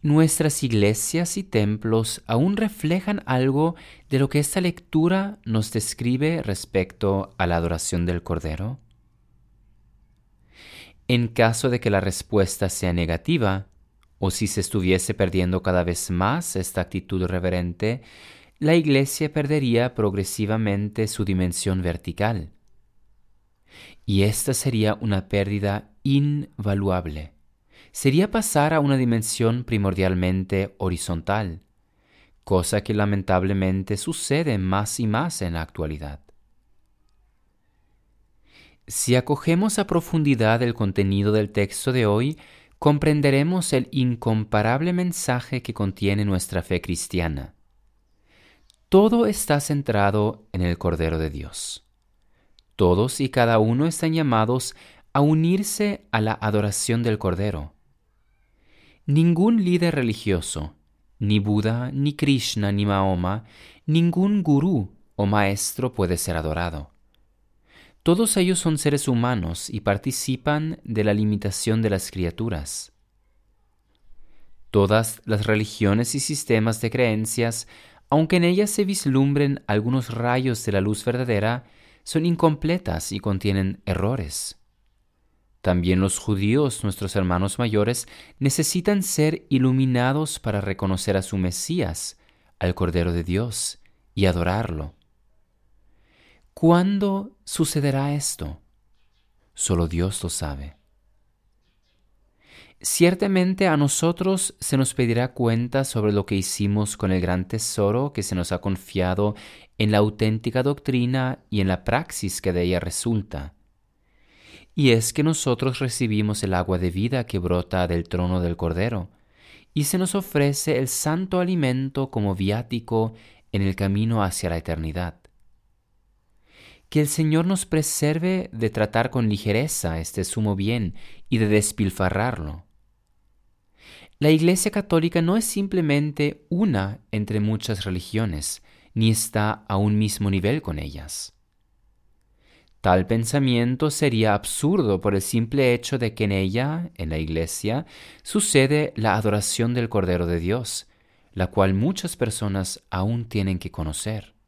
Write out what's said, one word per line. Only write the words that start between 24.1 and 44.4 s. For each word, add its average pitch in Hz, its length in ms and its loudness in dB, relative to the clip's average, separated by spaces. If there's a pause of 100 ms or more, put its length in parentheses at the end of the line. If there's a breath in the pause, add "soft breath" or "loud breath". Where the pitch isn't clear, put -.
esta 107 300 0
sería 107 480 0
una 98 260 -2
pérdida 101 640 -2 (120)
invaluable. 98 1300 -2 (580 soft breath)
Sería 160 380 2
pasar 160 440 2
a 156 60 4
una 139 180 2
dimensión 117 680 0
primordialmente 95 1120 0
horizontal, 90 840 -4 (840 soft breath)
cosa 98 400 0
que 110 100 -4
lamentablemente 98 1040 0
sucede 151 600 -2
más 95 420 -2
y 113 80 0
más 123 340 -2
en 85 120 -4
la 82 80 -4
actualidad. 76 580 -8 (2750 soft breath)
Si - 300 0
acogemos 170 640 0
a 202 80 -2
profundidad 135 760 2
el 120 140 0
contenido 101 560 2
del 107 200 2
texto 104 400 -2
de 123 140 2
hoy, 117 320 2 (400 loud breath)
comprenderemos 147 960 2
el 127 180 0
incomparable 117 1040 0